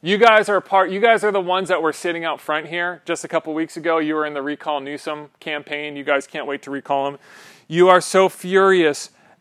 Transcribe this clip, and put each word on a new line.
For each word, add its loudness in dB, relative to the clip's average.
you 0
guys 6
are 2
a 0
part, 2
you -4
guys 4
are 2
the 0
ones -2
that 0
were 0
sitting -6
out -4
front -4
here -6
just -4
a -10
couple -4
weeks -4
ago. 0
You -2
were -2
in -8
the -6
Recall -6
Newsom -10
campaign. -10
You -12
guys 0
can't -10
wait -6
to -14
recall -2
him. -8
You 4
are 6
so 2
furious 0